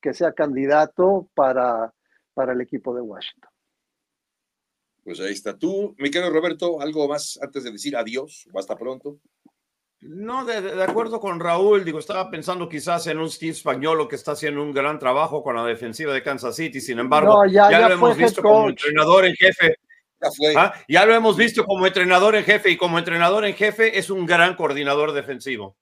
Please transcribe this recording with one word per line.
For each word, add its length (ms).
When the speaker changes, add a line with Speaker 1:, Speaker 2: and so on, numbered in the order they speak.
Speaker 1:
que 140
sea 180
candidato 1000
para, 580
para 220
el 80
equipo 320
de 80
Washington. 480
Speaker 2:
Pues 160
ahí 120
está. 260
Tú, 400
mi 120
querido 220
Roberto, 480
¿algo 280
más 340
antes 220
de 80
decir 240
adiós 560
o 60
hasta 180
pronto? 440
Speaker 3:
No, 440
de, 160
de, 160
de 60
acuerdo 380
con 200
Raúl, 440
digo, 140
estaba 320
pensando 380
quizás 380
en 120
un 120
Steve 240
Spagnuolo 540
que 80
está 160
haciendo 300
un 100
gran 260
trabajo 440
con 140
la 80
defensiva 480
de 100
Kansas 340
City, 240
sin 180
embargo, 460
Speaker 1:
No, 60
ya, 200
Speaker 3:
ya 100
Speaker 1:
ya 80
Speaker 3:
lo 100
Speaker 1:
fue 120
Speaker 3:
hemos 80
Speaker 1:
head 80
Speaker 3:
visto 160
como 200
Speaker 1:
coach. 80
Speaker 3:
entrenador 540
en 100
jefe. 420
Speaker 2:
Ya 160
fue. 200
Speaker 3:
¿Ah? 180
Ya 180
lo 80
hemos 220
visto 280
como 220
entrenador 500
en 80
jefe, 260
y 60
como 220
entrenador 480
en 80
jefe 440
es 120
un 160
gran 280
coordinador 580
defensivo. 680